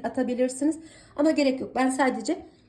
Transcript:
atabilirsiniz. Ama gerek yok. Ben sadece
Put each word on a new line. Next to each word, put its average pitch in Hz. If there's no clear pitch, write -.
atabilirsiniz. 254
Ama 311
gerek 269
yok. -
Ben 254
sadece 262